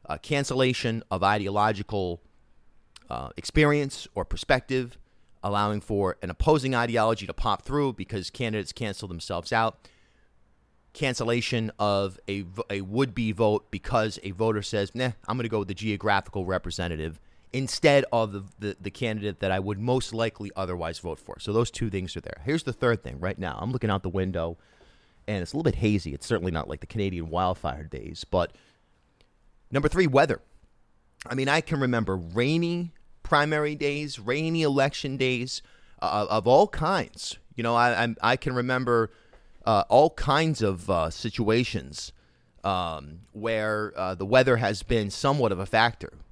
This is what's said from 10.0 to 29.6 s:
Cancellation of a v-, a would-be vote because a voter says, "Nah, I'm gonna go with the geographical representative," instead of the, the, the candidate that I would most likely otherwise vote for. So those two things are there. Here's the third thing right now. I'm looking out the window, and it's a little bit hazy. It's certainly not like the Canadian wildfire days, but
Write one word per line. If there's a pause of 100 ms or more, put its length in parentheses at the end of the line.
Cancellation
of
a
v-,
a
would-be
vote
because
a
voter
says,
"Nah, (140)
I'm
gonna
go
with
the
geographical
representative," (340)
instead
of
the, (140)
the,
the
candidate
that
I
would
most
likely
otherwise
vote
for.
So
those
two
things
are
there.
Here's
the
third
thing
right
now.
I'm
looking
out
the
window, (680)
and
it's
a
little
bit
hazy.
It's
certainly
not
like
the
Canadian
wildfire
days,
but (1160)